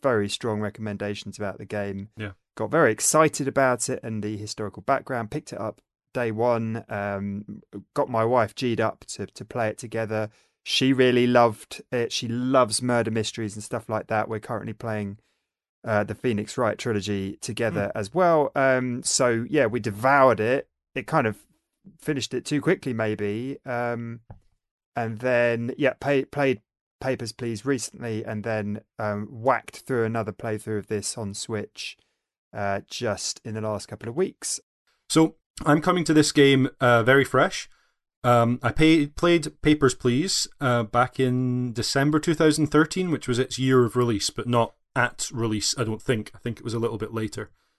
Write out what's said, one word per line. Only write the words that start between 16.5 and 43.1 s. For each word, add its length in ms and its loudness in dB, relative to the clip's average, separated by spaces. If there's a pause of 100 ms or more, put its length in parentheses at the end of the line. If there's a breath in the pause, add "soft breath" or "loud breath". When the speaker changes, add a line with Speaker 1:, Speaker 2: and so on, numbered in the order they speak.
Speaker 1:
Wright 220 2
trilogy 640 -2
together 520 -4
Speaker 2:
Hmm. 40 -6
Speaker 1:
as 160 -6
well. 420 4
Um, 460 2
so, 480 0
yeah, 160 4
we 140 -2
devoured 600 4
it. 280 0 (260)
It 140 -8
kind 180 2
of 120 -2 (600)
finished 360 -4
it 100 -6
too 160 -2
quickly, 320 0
maybe. 720 -4
Um, 540 -6 (760)
and 220 -4
then, 600 2
yeah, 200 2
pay, 260 0
played 360 -2 (400)
Papers, 320 -4
Please 320 -8
recently, 580 -4
and 200 -8
then, 380 -4 (180)
um, 320 -4
whacked 480 -2
through 260 -2
another 260 -4
playthrough 460 -6
of 100 -8
this 300 -4
on 160 -8
Switch, 640 -8 (580)
uh, 320 -4
just 560 -6
in 120 -8
the 60 -6
last 260 -6
couple 200 -12
of 80 -10
weeks. 460 -6 (480)
Speaker 2:
So 260 4 (300)
I'm 160 4
coming 240 0
to 80 2
this 180 6
game, 380 6 (100)
uh, 240 4
very 220 6
fresh. 440 0 (540)
Um, 400 4
I 80 2
pay-, 360 4
played 540 0
Papers, 340 4
Please, 520 0 (140)
uh, 220 2
back 360 0
in 540 0
December 460 0
two 140 0
thousand 340 4
thirteen, 440 0